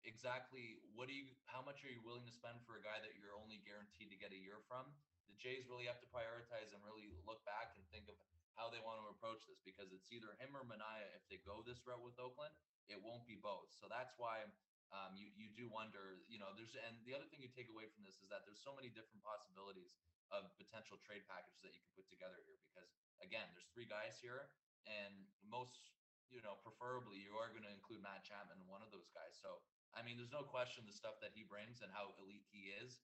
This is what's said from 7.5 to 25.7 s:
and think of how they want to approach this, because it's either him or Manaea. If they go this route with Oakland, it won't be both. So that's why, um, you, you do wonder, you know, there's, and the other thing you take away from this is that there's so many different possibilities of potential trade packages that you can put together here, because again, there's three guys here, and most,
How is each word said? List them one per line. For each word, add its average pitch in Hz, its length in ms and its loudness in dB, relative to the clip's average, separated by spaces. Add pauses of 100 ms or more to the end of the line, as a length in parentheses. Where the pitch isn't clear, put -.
and 95 140 -12
think 101 240 -6
of - 80 -12 (320)
how 113 160 4
they 117 160 2
want 113 160 4
to 107 80 0
approach 110 400 0
this, - 160 -14
because 95 320 -4
it's 95 160 -10
either 110 240 -2
him 135 160 -2
or 139 80 0
Manaea. 107 560 0
If - 160 -12
they 92 80 -2
go 104 240 0
this 120 240 0
route 123 160 2
with 120 160 -4
Oakland, 135 320 0 (400)
it 98 80 0
won't 117 240 0
be 107 160 -4
both. 92 320 4
So 101 160 -8
that's 123 320 4
why, 113 240 6 (480)
um, 95 240 2
you, 101 160 -4
you 107 240 -6
do 120 160 0
wonder, 101 560 2
you 113 80 -2
know, 98 160 2
there's, 110 240 -2
and 117 320 0
the 131 80 4
other 143 160 2
thing 139 80 -8
you 127 80 -4
take 120 240 -4
away 110 160 -2
from 104 160 -10
this 95 160 -10
is 98 80 -14
that 98 160 0
there's 104 160 -10
so 139 160 -2
many 127 160 -2
different 107 320 -8
possibilities 98 720 0 (320)
of 98 320 4
potential 104 400 -4
trade 101 240 -2
packages - 400 -4
that 92 80 -6
you 90 80 -14
can - 160 -20
put 95 160 -10
together 92 320 -4
here, - 160 -16
because - 320 -12 (320)
again, 101 320 4
there's - 160 -12
three 120 160 -2
guys 110 320 4
here, 131 320 0 (320)
and 101 560 0
most, 120 560 0 (320)